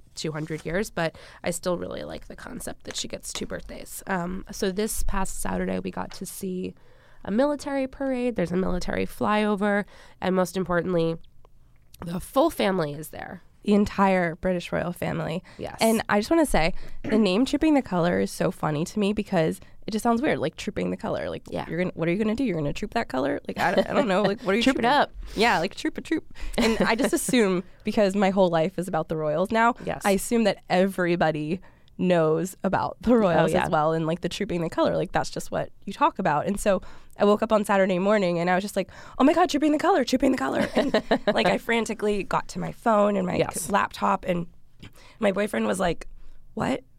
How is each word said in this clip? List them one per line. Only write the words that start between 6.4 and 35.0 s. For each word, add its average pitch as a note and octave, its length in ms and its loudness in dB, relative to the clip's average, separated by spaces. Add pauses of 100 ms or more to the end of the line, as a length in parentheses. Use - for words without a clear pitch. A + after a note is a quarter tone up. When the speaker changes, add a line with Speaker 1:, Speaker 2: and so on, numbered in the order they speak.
Speaker 1:
a - 80 -6
military C#4 560 0
parade. B3 480 -4
There's F3 160 -2
a F3 60 -2
military F3+ 480 -2
flyover. G#3 800 0 (360)
And F#3 140 0
most F3+ 200 0
importantly, F3 600 0 (880)
the E3+ 140 -6
full D4 300 2
family F#3+ 440 0
is D3+ 160 -12
there. - 320 -14 (220)
Speaker 2:
The G3+ 100 4
entire F#3+ 600 4
British F3+ 360 -4
royal E3+ 220 -2
family. E3 500 -4 (140)
Speaker 1:
Yes. - 240 -10
Speaker 2:
And A3+ 260 4
I G#3 120 2
just G#3+ 100 -2
wanna E4 160 4
say, E3 300 2 (260)
the C#4 160 0
name G#3 280 4
Trooping D4+ 280 2
the C#4 80 4
Colour F3+ 380 0
is F#3+ 100 0
so E3 220 -2
funny D#3 340 -2
to - 140 -6
me G3+ 120 2
because F#3 480 0 (280)
it - 40 -6
just G#3+ 120 -4
sounds A#3 180 2
weird, B3+ 180 0
like, C3+ 160 -4
trooping F3+ 360 -4
the F#3 60 -4
colour. D#3+ 340 -6
Like, - 180 -10
Speaker 1:
Yeah. - 180 -6
Speaker 2:
you're D#3+ 120 -6
gonna, F3+ 160 -2
what E3 120 -2
are E3+ 40 2
you F3 60 0
gonna G#3+ 180 0
do? C#4 80 -2
You're G3 140 0
gonna D3 160 -2
troop - 220 -6
that A3+ 120 -2
colour? C#4 400 -2
Like, - 120 -6
I E3 140 0
don't, F#3 160 2
I - 40 -4
don't A3 140 2
know. F#3+ 160 2
Like, G3+ 180 -2
what F#3+ 120 0
are G3+ 40 2
you A#3 60 0
Speaker 1:
<laughs> A3+ 60 2
Troop C4+ 80 2
it - 40 -4
Speaker 2:
trooping? A#3 180 4
Speaker 1:
up. - 120 2 (240)
Speaker 2:
Yeah, G#3 240 4
like, - 160 -2
troop - 220 -6
a - 40 -6
troop. - 240 -4 (340)
And A3+ 220 2
I - 140 2
just A3 180 0
Speaker 1:
<laughs> E4+ 60 0
Speaker 2:
assume, F#3+ 440 2 (200)
because G#3 320 2
my G3+ 160 4
whole F#3+ 180 4
life E3 280 0
is F3 100 -6
about D#3+ 220 -2
the E3 80 -4
royals D#3 340 0
now, A3+ 220 4 (100)
Speaker 1:
Yes. F#3 220 -6
Speaker 2:
I G3+ 60 4
assume A3+ 320 2
that G3 140 2 (120)
everybody F3 880 2 (380)
knows E3+ 680 2
about - 380 -2
the A#3 140 6
royals E3 360 4
Speaker 1:
Oh, - 20 2
yeah. - 120 2
Speaker 2:
as D3+ 40 -2
well D#3+ 240 2
and, E3 140 0
like, E3 140 -2
the E3+ 80 -2
Trooping F3 320 -4
the E3 100 -2
Colour. C#4 240 2
Like, E3 160 -2